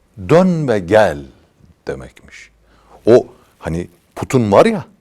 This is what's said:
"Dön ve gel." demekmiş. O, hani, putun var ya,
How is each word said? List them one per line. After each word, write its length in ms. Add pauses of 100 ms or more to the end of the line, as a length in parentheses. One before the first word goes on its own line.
(280)
"Dön 400
ve 100
gel." 460 (600)
demekmiş. 640 (560)
O, 200 (320)
hani, 300 (260)
putun 380
var 140
ya, 180 (160)